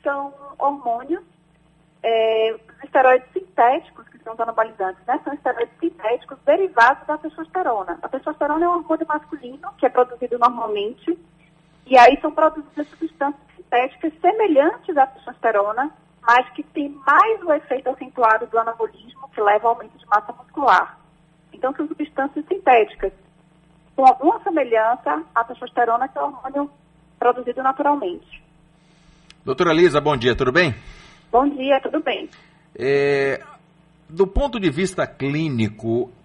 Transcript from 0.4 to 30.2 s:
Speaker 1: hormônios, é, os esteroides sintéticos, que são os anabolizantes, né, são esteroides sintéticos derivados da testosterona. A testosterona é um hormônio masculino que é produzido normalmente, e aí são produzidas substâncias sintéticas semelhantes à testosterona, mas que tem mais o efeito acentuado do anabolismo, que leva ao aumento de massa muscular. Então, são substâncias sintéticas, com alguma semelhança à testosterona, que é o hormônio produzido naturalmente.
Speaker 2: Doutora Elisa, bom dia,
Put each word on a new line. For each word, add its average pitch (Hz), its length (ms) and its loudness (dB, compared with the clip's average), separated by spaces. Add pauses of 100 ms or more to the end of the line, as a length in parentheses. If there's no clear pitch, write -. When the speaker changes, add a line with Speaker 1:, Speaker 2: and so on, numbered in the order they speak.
Speaker 1:
hormônios, 269 680 -4 (760)
é, 220 540 0
os - 300 -20
esteroides 254 480 4
sintéticos, 254 760 -2
que - 120 -20
são 226 140 -14
os 226 60 -10
anabolizantes, 220 680 -4
né, 269 200 -2
são 285 80 -8
esteroides - 440 -6
sintéticos 269 680 -6
derivados 285 600 2
da 302 120 -6
testosterona. 302 840 -6
A - 60 -10
testosterona 302 560 -4
é 349 60 2
um 349 80 0
hormônio 320 280 -4
masculino 302 720 -10
que 285 80 -2
é 247 40 2
produzido 247 500 -2
normalmente, 233 800 -4 (680)
e 262 120 4
aí 254 200 8
são 302 120 -4
produzidas 311 580 -2
substâncias - 540 -8 (120)
sintéticas - 640 -4
semelhantes 359 800 2
à 262 80 6
testosterona, 226 840 -4 (280)
mas 247 340 2
que 302 100 -12
tem 285 260 -6
mais 381 540 2
o 330 100 0
efeito 269 380 -4
acentuado 233 560 0
do 226 100 -2
anabolismo, 226 760 -6
que - 80 -10
leva 208 280 2
ao 233 80 2
aumento 220 200 -20
de - 120 -20
massa 214 260 -2
muscular. 202 640 0 (560)
Então, 262 220 -4
são 302 120 -6
substâncias 294 600 -8
sintéticas, 240 680 0 (800)
com 269 80 0
alguma 262 380 4
semelhança 262 840 -2 (120)
à 233 80 2
testosterona, 240 640 -2
que 277 100 -12
é 277 40 -4
o 277 40 -4
hormônio 285 460 -8 (480)
produzido 247 420 -2
naturalmente. 262 840 -4 (1000)
Speaker 2:
Doutora 165 240 0
Elisa, 156 320 4
bom 147 160 0
dia, 117 180 2